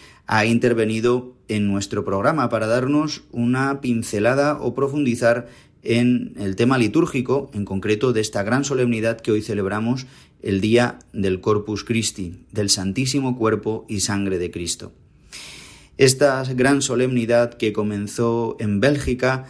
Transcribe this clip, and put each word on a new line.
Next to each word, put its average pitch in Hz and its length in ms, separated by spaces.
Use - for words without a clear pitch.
ha 107 180
intervenido 117 920
en 104 200
nuestro 101 360
programa 117 460
para 110 180
darnos 135 640
una 131 500
pincelada 123 760
o 123 160
profundizar 123 720
en 120 540
el 95 200
tema 127 200
litúrgico, 139 760
en 101 100
concreto 107 480
de 110 80
esta 104 240
gran 127 220
solemnidad 120 560
que 120 100
hoy 107 100
celebramos, 107 640
el 98 180
Día 117 400
del 95 260
Corpus 104 460
Christi, 104 680
del 101 180
Santísimo 127 680
Cuerpo 110 500
y 104 140
Sangre 98 360
de 87 140
Cristo. - 400
Esta 131 460
gran 131 380
solemnidad 120 720
que 107 200
comenzó 110 840
en 104 200
Bélgica, 131 720